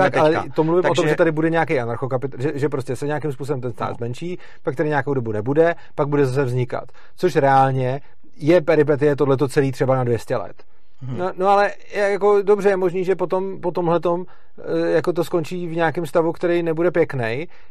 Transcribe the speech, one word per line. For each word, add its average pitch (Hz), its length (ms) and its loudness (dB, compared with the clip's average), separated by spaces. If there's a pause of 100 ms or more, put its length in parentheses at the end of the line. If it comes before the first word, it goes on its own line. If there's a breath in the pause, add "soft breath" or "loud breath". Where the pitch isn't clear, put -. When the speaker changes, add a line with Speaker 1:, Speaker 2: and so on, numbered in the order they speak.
Speaker 1:
jsme 185 60 2
Speaker 2:
tak, - 100 0
ale 156 100 6
Speaker 1:
teďka. 170 140 0 (100)
Speaker 2:
to 160 100 2
mluvím 165 140 2
o 180 40 4
tom, 170 140 2
Speaker 1:
Takže 165 120 2
Speaker 2:
že 151 80 2
tady 165 160 4
bude 160 180 0
nějaký 160 300 0
anarchokapit-, 120 640 -4
že, 139 120 0
že 143 140 0
prostě 131 280 -4
se 147 100 -6
nějakým 151 260 -4
způsobem 135 280 -6
ten 120 120 -6
stát 104 160 -4
Speaker 1:
No. 98 60 -6
Speaker 2:
zmenší, 123 440 -6 (240 loud breath)
pak 143 140 -4
tady 160 120 0
nějakou 143 260 0
dobu 117 180 -2
nebude, 147 420 2 (200 loud breath)
pak 147 140 0
bude 143 180 4
zase 135 180 0
vznikat. 123 400 -4 (320 soft breath)
Což 180 200 0
reálně 135 640 4 (360 soft breath)
je 165 240 4
peripetie 147 560 4
tohleto 135 320 2
celý 135 240 2
třeba 131 240 2
na 127 80 0
dvě 120 140 2
stě - 180 -4
let. - 280 -8 (380)
Speaker 1:
Mhm. 127 160 -8
Speaker 2:
No, 180 180 -2
no 185 120 0
ale 202 220 4 (240)
je 202 160 2
jako 202 320 4
dobře, 196 260 4
je 196 80 4
možný, 185 280 0
že 185 120 2
potom, 185 440 -2
po 175 100 -2
tomhletom, 175 540 0 (400 soft breath)
eh, 165 260 0
jako 170 220 2
to 165 120 0
skončí 175 420 -4
v 160 100 -6
nějakém 165 300 0
stavu, 165 260 2
který 175 300 0
nebude 170 280 0
pěknej, 143 580 -2 (220 soft breath)